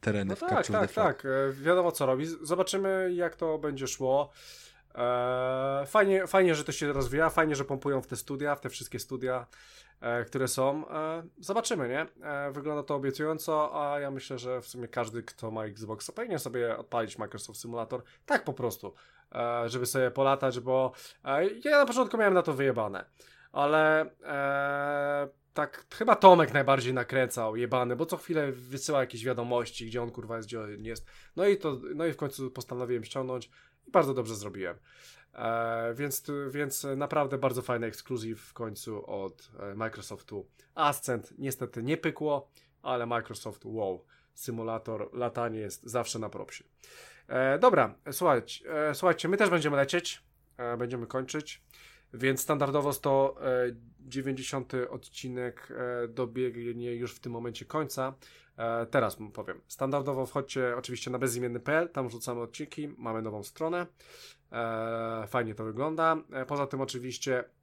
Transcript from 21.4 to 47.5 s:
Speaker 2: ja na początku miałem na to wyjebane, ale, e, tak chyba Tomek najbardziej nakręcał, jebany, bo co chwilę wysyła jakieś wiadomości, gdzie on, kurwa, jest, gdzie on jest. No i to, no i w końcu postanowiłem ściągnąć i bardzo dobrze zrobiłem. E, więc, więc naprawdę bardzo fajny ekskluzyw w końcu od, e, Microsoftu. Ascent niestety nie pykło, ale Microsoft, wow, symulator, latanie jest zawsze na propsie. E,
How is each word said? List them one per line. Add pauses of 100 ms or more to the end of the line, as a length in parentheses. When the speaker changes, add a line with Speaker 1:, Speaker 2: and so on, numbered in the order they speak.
Speaker 2:
ja
na
początku
miałem
na
to
wyjebane, (480)
ale, (140)
e, (140)
tak
chyba
Tomek
najbardziej
nakręcał,
jebany,
bo
co
chwilę
wysyła
jakieś
wiadomości,
gdzie
on,
kurwa,
jest,
gdzie
on
jest. (300)
No
i
to, (140)
no
i
w
końcu
postanowiłem
ściągnąć (380)
i
bardzo
dobrze
zrobiłem. (580)
E,
więc, (200)
więc (100)
naprawdę
bardzo
fajny
ekskluzyw
w
końcu
od,
e,
Microsoftu. (280)
Ascent
niestety
nie
pykło, (320)
ale
Microsoft,
wow, (300)
symulator,
latanie
jest
zawsze
na
propsie. (640)
E,